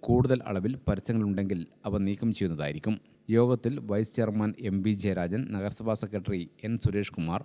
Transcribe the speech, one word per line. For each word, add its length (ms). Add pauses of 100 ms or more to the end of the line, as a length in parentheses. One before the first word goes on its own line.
കൂടുതൽ 300 (120)
അളവിൽ 240 (140)
പരസ്യങ്ങളുണ്ടെങ്കിൽ 720 (260)
അവ 100 (100)
നീക്കം 280
ചെയ്യുന്നതായിരിക്കും. 580 (440)
യോഗത്തിൽ 360 (180)
വൈസ് 260
ചെയർമാൻ 340 (180)
എം 140
വി 100 (100)
ജയരാജൻ, 380 (140)
നഗരസഭാ 460
സെക്രട്ടറി 400 (260)
എൻ 60 (100)
സുരേഷ് 340
കുമാർ 260